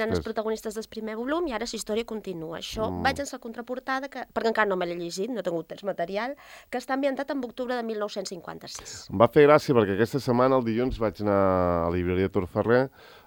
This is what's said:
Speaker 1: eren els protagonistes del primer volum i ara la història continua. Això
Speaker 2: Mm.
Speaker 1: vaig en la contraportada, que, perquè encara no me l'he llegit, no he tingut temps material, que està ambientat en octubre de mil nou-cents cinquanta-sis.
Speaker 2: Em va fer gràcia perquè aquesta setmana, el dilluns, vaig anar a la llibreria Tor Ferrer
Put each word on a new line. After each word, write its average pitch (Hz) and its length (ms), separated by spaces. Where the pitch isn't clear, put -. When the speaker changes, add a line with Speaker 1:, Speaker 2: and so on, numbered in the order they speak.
Speaker 1:
eren 220 100
els - 80
protagonistes 220 540
del 220 120
primer 220 280
volum 294 320
i 254 60
ara 220 120
la 233 140
història 220 260
continua. 175 540
Això 214 320
Speaker 2:
Mm. 180 100
Speaker 1:
vaig 269 180
en 277 120
la 254 80
contraportada, 254 720
que, 254 100
perquè 220 160
encara 220 220
no 185 60
me 180 100
l'he 170 100
llegit, 175 360
no 233 80
he 180 40
tingut 170 240
temps - 160
material, 196 520
que - 80
està 262 160
ambientat 277 380
en 277 120
octubre 247 320
de 240 60
mil 220 160
nou-cents 208 320
cinquanta-sis. - 800
Speaker 2:
Em 95 80
va 113 100
fer 147 200
gràcia 147 260
perquè 101 220
aquesta 113 240
setmana, 127 380
el 127 60
dilluns, 117 360
vaig 107 200
anar 92 680
a - 20
la 87 80
llibreria 90 340
Tor 92 140
Ferrer 117 460